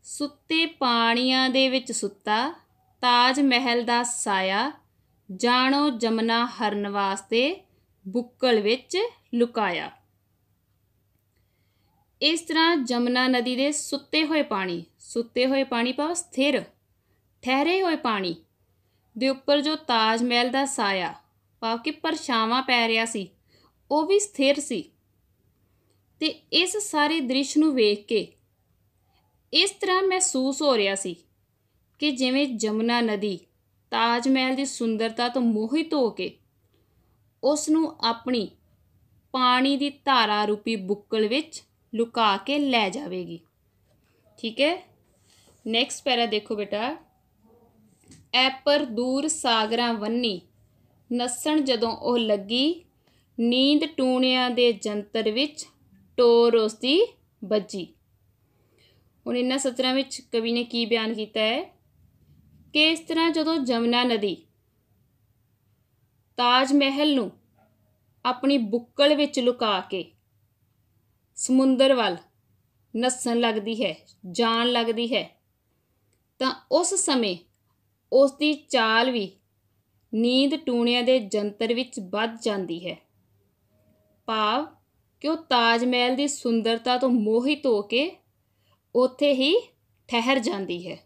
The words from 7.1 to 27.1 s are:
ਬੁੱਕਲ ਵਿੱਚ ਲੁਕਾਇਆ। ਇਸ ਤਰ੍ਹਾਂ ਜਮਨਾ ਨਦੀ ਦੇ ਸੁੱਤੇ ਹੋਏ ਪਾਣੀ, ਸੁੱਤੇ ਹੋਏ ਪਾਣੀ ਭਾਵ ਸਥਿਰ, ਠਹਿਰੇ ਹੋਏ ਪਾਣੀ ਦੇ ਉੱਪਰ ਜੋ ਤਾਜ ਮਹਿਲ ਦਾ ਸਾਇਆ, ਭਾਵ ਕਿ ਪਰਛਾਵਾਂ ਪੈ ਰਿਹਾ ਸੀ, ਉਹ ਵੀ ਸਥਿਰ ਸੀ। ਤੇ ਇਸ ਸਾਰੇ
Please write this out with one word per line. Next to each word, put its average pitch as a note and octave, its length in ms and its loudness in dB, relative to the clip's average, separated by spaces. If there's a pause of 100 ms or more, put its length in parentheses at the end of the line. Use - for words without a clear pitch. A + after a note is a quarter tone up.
ਬੁੱਕਲ A#3+ 520 0
ਵਿੱਚ A#3 380 -2 (360)
ਲੁਕਾਇਆ। G#3 580 -2 (2250)
ਇਸ D#4+ 200 0
ਤਰ੍ਹਾਂ D#4+ 360 2
ਜਮਨਾ B3 500 0
ਨਦੀ B3+ 280 0
ਦੇ C#4 160 0
ਸੁੱਤੇ D4+ 540 -2
ਹੋਏ D4 160 0
ਪਾਣੀ, F#3 420 -4 (160)
ਸੁੱਤੇ A#3 460 -4
ਹੋਏ C4+ 180 0
ਪਾਣੀ B3 280 -2
ਭਾਵ D4+ 220 -4
ਸਥਿਰ, C4+ 500 -2 (800)
ਠਹਿਰੇ D4+ 400 0
ਹੋਏ E4+ 140 0
ਪਾਣੀ G3 400 -4 (840)
ਦੇ C4 120 0
ਉੱਪਰ C#4+ 320 0
ਜੋ D#4 140 -2
ਤਾਜ A#3 480 0
ਮਹਿਲ A#3+ 260 0
ਦਾ C4+ 160 0
ਸਾਇਆ, G3 480 -4 (460)
ਭਾਵ A3+ 180 -4
ਕਿ D4 140 -6
ਪਰਛਾਵਾਂ B3+ 680 -2
ਪੈ A#3+ 260 2
ਰਿਹਾ A3+ 180 0
ਸੀ, G3+ 240 -8 (640)
ਉਹ D4+ 140 2
ਵੀ G4 140 4
ਸਥਿਰ C#4 400 0
ਸੀ। A#3+ 320 -8 (1300)
ਤੇ D#4 80 0 (260)
ਇਸ F4+ 240 0
ਸਾਰੇ D#4 420 -2